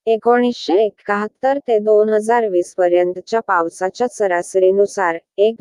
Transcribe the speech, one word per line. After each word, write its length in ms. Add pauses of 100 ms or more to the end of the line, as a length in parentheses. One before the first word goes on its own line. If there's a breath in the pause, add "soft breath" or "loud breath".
एकोणीसशे 680
एकाहत्तर 840
ते 220
दोन 300
हजार 380
वीस 280
पर्यंतच्या 640
पावसाच्या 680
सरासरीनुसार, 1080 (200)
एक 240